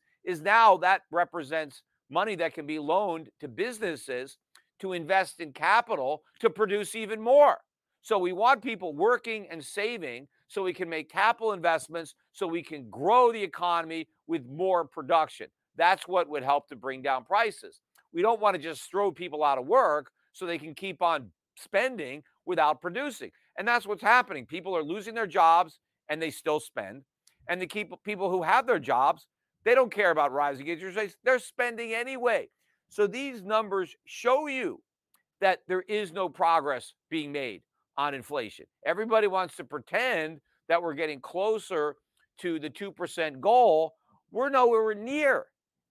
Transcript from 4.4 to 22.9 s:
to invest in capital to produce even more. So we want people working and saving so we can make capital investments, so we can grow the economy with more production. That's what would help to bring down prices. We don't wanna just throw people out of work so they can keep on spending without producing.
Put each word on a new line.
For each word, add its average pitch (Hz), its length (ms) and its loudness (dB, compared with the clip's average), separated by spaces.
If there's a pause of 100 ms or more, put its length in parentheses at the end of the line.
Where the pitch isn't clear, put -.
to 190 120 -6
invest 180 480 0
in 151 120 -12
capital 156 720 0 (180)
to 226 100 2
produce 202 460 -2
even 220 240 -8
more. 262 380 6 (440)
So 208 160 2
we 180 140 0
want 226 280 4
people 190 320 -8
working 214 580 0
and 160 140 -12
saving 170 640 -6 (220)
so 196 140 -6
we 185 120 -2
can 175 140 -8
make 156 220 -8
capital 220 420 0
investments, 165 640 -2 (180)
so 190 140 -4
we 165 160 -4
can 135 280 -14
grow 226 420 4
the 214 100 -6
economy 165 640 -4 (180)
with 156 200 -4
more 170 380 0
production. 151 640 0 (300)
That's 175 300 2
what 175 220 2
would 147 140 -4
help 143 260 0
to 139 80 -16
bring 131 260 -8
down 131 220 -2
prices. 196 560 -2 (320)
We 165 80 -4
don't 220 200 2
wanna 196 180 4
just 147 320 -12
throw 196 220 0
people 151 320 -6
out 139 140 4
of 127 80 -6
work 165 440 2 (220)
so - 120 -12
they 170 140 -4
can 151 160 -14
keep 185 260 -10
on 151 300 0 (260)
spending 190 640 -4 (220)
without 156 380 2
producing. 185 480 -6 (260)